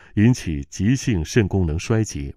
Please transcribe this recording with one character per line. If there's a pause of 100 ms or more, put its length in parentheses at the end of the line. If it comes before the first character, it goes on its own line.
(160)
引
起
急
性
肾
功
能
衰
竭。